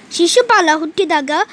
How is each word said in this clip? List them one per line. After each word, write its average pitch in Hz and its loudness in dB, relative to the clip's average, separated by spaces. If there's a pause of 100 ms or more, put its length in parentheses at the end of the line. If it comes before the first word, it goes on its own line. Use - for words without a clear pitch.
(140)
ಶಿಶುಪಾಲ 392 2
ಹುಟ್ಟಿದಾಗ 311 -4 (220)